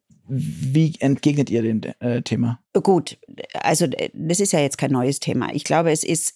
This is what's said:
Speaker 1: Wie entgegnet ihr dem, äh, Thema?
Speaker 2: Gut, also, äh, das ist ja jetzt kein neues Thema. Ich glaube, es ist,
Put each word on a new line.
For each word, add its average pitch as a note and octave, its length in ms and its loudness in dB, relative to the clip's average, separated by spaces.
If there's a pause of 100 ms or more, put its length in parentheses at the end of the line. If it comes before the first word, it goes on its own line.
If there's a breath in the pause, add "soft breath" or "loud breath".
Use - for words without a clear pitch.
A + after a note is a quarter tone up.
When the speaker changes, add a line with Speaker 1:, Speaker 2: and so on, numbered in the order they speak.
(280)
Speaker 1:
Wie C#3+ 720 0
entgegnet C#3 520 2
ihr A2+ 120 2
dem, A2+ 200 0 (180)
äh, A#2+ 220 -2
Thema? A#2 360 -2 (240)
Speaker 2:
Gut, - 340 2 (460)
also, E3+ 220 2
äh, - 280 -2
das E3 280 -2
ist G3 120 2
ja F3 60 4
jetzt C#3+ 180 2
kein C#3 140 0
neues C3 300 0
Thema. - 340 -2
Ich - 80 -4
glaube, D#3+ 300 2
es D#3+ 100 0
ist, - 340 -2